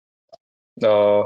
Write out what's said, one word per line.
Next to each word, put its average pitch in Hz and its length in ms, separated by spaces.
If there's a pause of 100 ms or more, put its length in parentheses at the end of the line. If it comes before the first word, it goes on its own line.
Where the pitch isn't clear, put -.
(840)
uh, 104 440